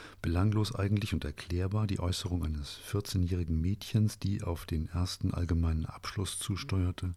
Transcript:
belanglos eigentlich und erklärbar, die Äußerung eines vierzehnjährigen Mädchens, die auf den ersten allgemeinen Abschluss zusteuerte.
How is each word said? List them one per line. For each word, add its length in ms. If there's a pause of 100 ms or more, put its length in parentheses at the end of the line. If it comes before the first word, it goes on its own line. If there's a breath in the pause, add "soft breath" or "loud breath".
(220 loud breath)
belanglos 520
eigentlich 380
und 120
erklärbar, 600
die 140
Äußerung 420
eines 280
vierzehnjährigen 920
Mädchens, 580
die 240
auf 220
den 240
ersten 460
allgemeinen 500
Abschluss 540
zusteuerte. 800